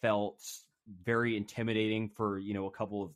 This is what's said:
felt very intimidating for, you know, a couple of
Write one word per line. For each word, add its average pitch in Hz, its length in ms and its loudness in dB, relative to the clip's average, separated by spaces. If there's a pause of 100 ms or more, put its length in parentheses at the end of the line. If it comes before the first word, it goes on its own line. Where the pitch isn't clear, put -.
felt 104 420 2 (600)
very 117 340 2
intimidating 110 720 0
for, 101 300 -2
you 101 140 -4
know, 98 120 0
a 95 60 -4
couple 104 320 -4
of 87 120 -10